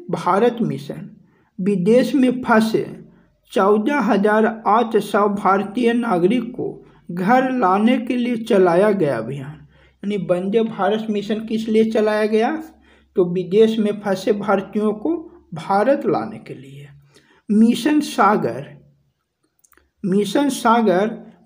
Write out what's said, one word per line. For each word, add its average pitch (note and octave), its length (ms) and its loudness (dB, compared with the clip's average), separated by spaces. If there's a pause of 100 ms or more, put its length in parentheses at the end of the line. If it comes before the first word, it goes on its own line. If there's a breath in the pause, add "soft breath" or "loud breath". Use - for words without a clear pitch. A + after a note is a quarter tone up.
(100)
भारत A3+ 500 0
मिशन D#3 560 -8 (440 soft breath)
विदेश G3+ 540 2
में B3+ 280 2
फंसे - 600 0 (480 soft breath)
चौदह G#3+ 460 2
हज़ार G#3+ 680 0
आठ A3+ 300 0
सौ G#3 320 0
भारतीय G#3 640 0
नागरिक A3+ 600 0
को - 340 -10 (240 soft breath)
घर A#3+ 420 2
लाने G#3+ 460 2
के - 180 -4
लिए A#3+ 200 -4
चलाया G3 540 2
गया D#3 280 -2
अभियान। C3 500 -10 (360 soft breath)
यानी G3+ 120 -4
वंदे F#3 460 -2
भारत G#3+ 480 -2
मिशन G#3 360 -4
किस A3 220 -4
लिए A3 160 4
चलाया G#3+ 420 0
गया, A#3 360 -2 (540 soft breath)
तो F#3 80 2
विदेश F#3 540 2
में G3+ 220 -2
फंसे G3 320 -2
भारतीयों G#3 600 -2
को D#4 240 -4 (380 loud breath)
भारत G#3+ 520 0
लाने C3+ 320 -4
के - 160 -18
लिए। - 340 -20 (600 soft breath)
मिशन A#3+ 500 4
सागर, E3+ 640 0 (1400)
मिशन G#3 440 0
सागर A3 880 2 (120)